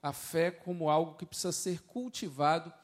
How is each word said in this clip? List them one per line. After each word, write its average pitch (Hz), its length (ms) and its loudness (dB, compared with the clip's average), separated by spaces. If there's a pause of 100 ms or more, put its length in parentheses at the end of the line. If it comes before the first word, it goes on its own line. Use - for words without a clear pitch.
a 143 100 -2
fé 170 380 0
como 170 400 -2
algo 156 240 4
que 175 100 -12
precisa - 260 -4
ser 175 340 -4
cultivado 165 840 0 (140)